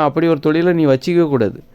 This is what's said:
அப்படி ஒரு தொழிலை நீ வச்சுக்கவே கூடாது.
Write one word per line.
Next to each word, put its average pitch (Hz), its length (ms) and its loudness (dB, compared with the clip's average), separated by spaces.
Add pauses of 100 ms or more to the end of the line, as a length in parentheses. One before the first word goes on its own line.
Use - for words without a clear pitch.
அப்படி 160 200 -2
ஒரு 160 120 0
தொழிலை 165 320 0
நீ 165 140 0
வச்சுக்கவே 165 420 0
கூடாது. 117 300 -2 (160)